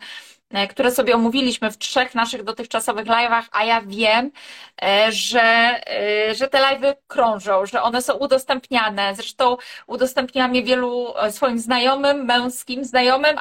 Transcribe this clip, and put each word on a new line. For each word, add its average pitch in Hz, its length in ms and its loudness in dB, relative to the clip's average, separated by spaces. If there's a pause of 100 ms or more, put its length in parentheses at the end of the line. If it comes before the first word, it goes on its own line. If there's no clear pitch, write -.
(500)
e, 196 180 -2
które 247 220 0
sobie 247 240 2
omówiliśmy 233 560 0
w - 80 -12
trzech - 360 -2
naszych 233 300 -4
dotychczasowych 226 600 -6
live'ach, 233 360 2 (100)
a 208 120 0
ja 226 220 2
wiem, 220 440 0 (520)
e, 208 300 2
że, 233 280 0 (920)
e, 214 40 -4
że 262 140 -2
te 269 100 2
live'y 269 360 2 (120)
krążą, 202 600 0
że - 160 -2
one 240 200 0
są 254 120 -2
udostępniane. 233 1000 -2
Zresztą 247 420 0 (300)
udostępniłam 254 680 -2
je 254 80 2
wielu, 247 560 -2
e, 214 140 -2
swoim 240 260 -2
znajomym, 262 680 2
męskim 247 600 -2
znajomym, 262 560 2